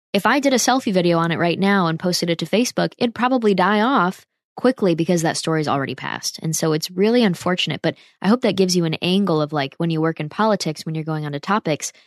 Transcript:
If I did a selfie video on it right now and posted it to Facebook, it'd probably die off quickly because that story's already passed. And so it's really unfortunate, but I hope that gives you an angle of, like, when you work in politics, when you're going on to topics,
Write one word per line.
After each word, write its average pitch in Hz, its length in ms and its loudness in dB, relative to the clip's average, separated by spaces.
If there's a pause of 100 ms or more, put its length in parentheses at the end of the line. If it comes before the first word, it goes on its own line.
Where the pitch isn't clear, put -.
(120)
If 202 140 2
I 262 140 4
did 277 120 2
a 247 60 4
selfie 240 340 2
video 175 260 2
on 165 140 0
it 143 60 -2
right 170 200 0
now 196 280 2
and 160 120 -2
posted 170 320 -2
it 165 80 -2
to 170 80 -6
Facebook, 190 520 0
it'd 240 160 -2
probably 233 400 2
die 190 260 2
off 214 460 0 (300)
quickly - 380 2
because 165 280 0
that 160 140 0
story's 156 300 -2
already 135 280 -2
passed. - 460 -10
And 160 140 -4
so 160 180 0
it's 160 180 -4
really 220 340 2
unfortunate, 180 580 -2
but - 140 -2 (260)
I 185 60 0
hope 247 140 2
that 196 140 0
gives 185 200 2
you 170 80 2
an 160 180 -2
angle 180 380 0
of, 147 120 -4
like, 139 260 -4
when 170 120 -2
you 160 100 -2
work 160 200 -2
in 151 80 -6
politics, 196 580 -2
when 160 80 -6
you're 160 80 -4
going 151 240 -6
on 147 60 -6
to 143 80 -6
topics, 190 520 -4 (140)